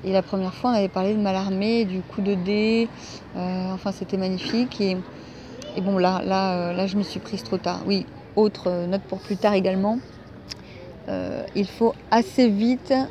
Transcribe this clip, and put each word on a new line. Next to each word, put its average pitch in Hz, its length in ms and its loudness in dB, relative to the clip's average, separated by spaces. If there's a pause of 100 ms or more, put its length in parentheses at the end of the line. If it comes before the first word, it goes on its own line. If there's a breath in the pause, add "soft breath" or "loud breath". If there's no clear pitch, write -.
Et 190 80 -2
la 190 100 4
première 185 320 -2
fois, - 180 0
on - 20 4
avait 202 160 4
parlé 190 240 0
de 214 60 2
Mallarmé, 196 680 2
du 185 160 -2
coup - 200 -6
de 196 140 2
dé. 214 520 4 (480 loud breath)
Euh, 185 380 -2
enfin, 190 180 -2
c'était 190 260 -4
magnifique. 190 640 0
Et, 190 160 2 (800 loud breath)
et 214 60 -2
bon, 190 160 2
là, 180 280 4
là, 190 280 2
euh, 175 200 -2
là, 185 140 0
je 190 100 0
me 208 60 2
suis - 160 -6
prise - 240 -8
trop - 140 -2
tard. 180 280 -2
Oui, 196 200 0 (300)
autre, 214 320 4
euh, 175 200 0
note 196 140 0
pour - 180 -8
plus - 180 -4
tard 208 160 4
également. 190 460 2 (1120 loud breath)
Euh, - 340 -4 (120)
il 196 120 2
faut - 260 2 (180)
assez 233 380 6
vite 233 440 2 (180)